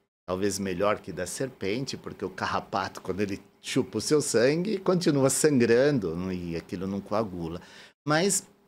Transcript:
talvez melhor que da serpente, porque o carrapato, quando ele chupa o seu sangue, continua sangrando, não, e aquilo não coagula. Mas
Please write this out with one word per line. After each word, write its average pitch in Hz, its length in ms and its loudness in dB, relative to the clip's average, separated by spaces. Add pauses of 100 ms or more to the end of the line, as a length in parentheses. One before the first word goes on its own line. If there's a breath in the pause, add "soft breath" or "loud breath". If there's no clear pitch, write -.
(260)
talvez 95 320 -2
melhor 98 420 0
que - 120 -12
da 87 140 -6
serpente, 127 680 -6
porque - 300 -10
o 92 40 -4
carrapato, 98 720 -4
quando 92 200 -6
ele 98 200 -4 (240)
chupa - 340 -2
o - 20 -4
seu 151 200 2
sangue, 147 580 2
continua 165 520 2
sangrando, 120 880 4
não, 92 160 -4
e 87 240 -4
aquilo 90 320 -8
não 98 120 -4
coagula. 90 600 -4 (440 loud breath)
Mas 165 400 0 (240)